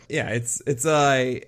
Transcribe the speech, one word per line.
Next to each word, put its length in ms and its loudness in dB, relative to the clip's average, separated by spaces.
Yeah, 220 -4
it's, 360 -4
it's, 200 -2
uh, 640 2